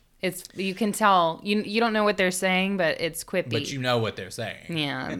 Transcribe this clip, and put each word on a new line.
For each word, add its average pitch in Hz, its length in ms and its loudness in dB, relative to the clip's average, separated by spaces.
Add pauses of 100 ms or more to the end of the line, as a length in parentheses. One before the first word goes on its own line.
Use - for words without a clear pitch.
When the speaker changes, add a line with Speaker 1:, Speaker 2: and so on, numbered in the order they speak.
(200)
Speaker 1:
It's, 180 240 -4 (100)
you 190 200 -4
can 208 180 0
tell. 180 500 4
You, 208 200 0
you 214 180 -2
don't 226 140 2
know 214 100 2
what 208 140 2
they're 185 120 4
saying, 190 460 0
but 165 240 0
it's 160 240 -4
quippy. 170 260 -2
Speaker 2:
But 147 220 -2
you 139 80 -4
know 123 160 2
what 110 200 0
they're 92 140 -10
saying. 117 460 -8
Speaker 1:
Yeah. 139 440 -4